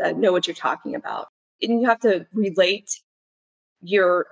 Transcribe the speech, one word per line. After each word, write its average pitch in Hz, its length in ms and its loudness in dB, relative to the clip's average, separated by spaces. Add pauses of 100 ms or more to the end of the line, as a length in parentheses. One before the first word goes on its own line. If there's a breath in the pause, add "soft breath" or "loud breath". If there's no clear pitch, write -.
uh, 175 80 0
know 185 200 0
what 180 160 0
you're 170 60 -8
talking - 420 -6
about. - 320 -10 (340)
And 233 200 0
you 247 60 0
have 226 140 2
to 190 320 2
relate 196 680 0 (800)
your 180 500 2